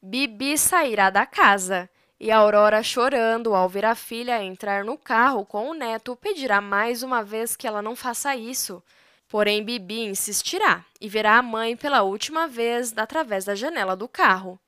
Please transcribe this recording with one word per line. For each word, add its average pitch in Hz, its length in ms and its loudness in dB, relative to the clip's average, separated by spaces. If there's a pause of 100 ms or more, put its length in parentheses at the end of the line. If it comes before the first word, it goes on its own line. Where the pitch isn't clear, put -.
Bibi 247 560 -4
sairá 240 540 2
da 196 160 2
casa. 196 640 2 (300)
E 220 120 0
Aurora, 214 500 6
chorando 226 720 0
ao 185 140 4
ver 196 160 -4
a 226 100 4
filha 233 480 -6
entrar 196 420 -4
no 233 120 -6
carro 240 480 2
com 220 260 -6
o 330 40 -8
neto, 240 420 -8
pedirá 262 440 -2
mais 214 420 0
uma 254 200 -2
vez 220 320 -6
que - 120 -10
ela 214 160 -4
não 220 120 -6
faça 254 400 -6
isso. 226 480 -8 (460)
Porém, 208 340 2
Bibi 220 440 -6
insistirá 202 760 -2 (160)
e 220 80 -12
verá 214 280 4
a 247 60 6
mãe 226 340 -4
pela 277 260 2
última 294 460 -2
vez 233 480 -4
através 220 480 -4
da 202 100 -4
janela 214 400 -2
do 196 140 -10
carro. 190 600 0